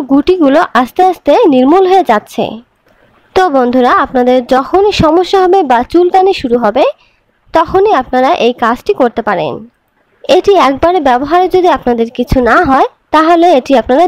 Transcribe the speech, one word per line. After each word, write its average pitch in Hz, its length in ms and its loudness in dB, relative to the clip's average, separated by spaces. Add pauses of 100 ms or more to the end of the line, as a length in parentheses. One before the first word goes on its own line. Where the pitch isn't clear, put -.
(120)
গুটিগুলো 294 480 2 (220)
আস্তে 262 200 -8 (100)
আস্তে 285 220 -2 (200)
নির্মূল 277 380 2
হয়ে 381 200 2
যাচ্ছে। 214 320 -4 (920)
তো 370 140 2
বন্ধুরা, 254 420 0 (120)
আপনাদের 247 340 0 (160)
যখনই 359 400 0 (100)
সমস্যা 349 380 0
হবে 370 220 2
বা 247 160 0 (120)
চুলকানি 359 500 2
শুরু 240 220 -2
হবে, 226 200 0 (680)
তখনই 381 480 0
আপনারা 254 280 -2 (160)
এই 247 80 0 (100)
কাজটি 247 300 -2
করতে 233 280 -2
পারেন। 170 320 -4 (680)
এটি 370 280 0 (160)
একবারে 330 400 -2
ব্যবহারে 294 480 0
যদি 359 220 2
আপনাদের 233 300 -4 (100)
কিছু 247 200 -2 (120)
না 254 80 2 (120)
হয়, 285 180 0 (240)
তাহলে 330 360 2 (100)
এটি 254 140 -4 (100)
আপনারা 277 260 0